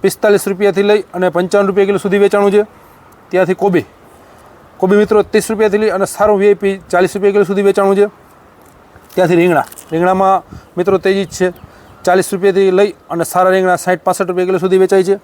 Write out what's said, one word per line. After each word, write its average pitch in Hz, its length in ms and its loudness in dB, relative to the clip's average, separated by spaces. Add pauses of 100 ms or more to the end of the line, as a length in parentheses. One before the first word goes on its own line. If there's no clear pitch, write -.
પિસ્તાલીસ 202 460 0
રૂપિયાથી 196 360 -2
લઈ 208 200 2 (100)
અને 180 160 -2
પંચાવન 185 380 0
રૂપિયા 196 180 0
કિલો 196 140 -2
સુધી 202 200 -2
વેચાણું 202 320 2
છે. 208 140 2 (640)
ત્યાંથી 180 260 0
કોબી, 180 300 0 (920)
કોબી 196 200 0
મિત્રો 208 260 2
ત્રીસ - 260 -2
રૂપિયાથી 214 280 0
લઈ 214 120 0
અને 190 160 -2
સારું 208 340 0
વી 202 80 2
આઈ 202 80 4
પી 196 340 -4
ચાલીસ 180 260 0
રૂપિયા 202 160 0
કિલો 202 140 2
સુધી 196 160 -2
વેચાણું 196 340 2
છે. 202 120 2 (1080)
ત્યાંથી 180 200 0
રીંગણા, 170 280 2 (280)
રીંગણામાં 185 520 0 (340)
મિત્રો 185 200 0
તેજી 196 280 -2
જ - 120 -18
છે. 185 160 -2 (500)
ચાલીસ 185 300 0
રૂપિયાથી 190 380 0
લઈ 196 240 0 (140)
અને 165 160 -4
સારા 185 260 0
રીંગણા 185 260 0
સાઠ, 180 260 -4
પાસઠ 185 240 -2
રૂપિયા 180 180 -2
કિલો 180 140 -2
સુધી 185 180 0
વેચાય 190 260 2
છે. 196 200 -2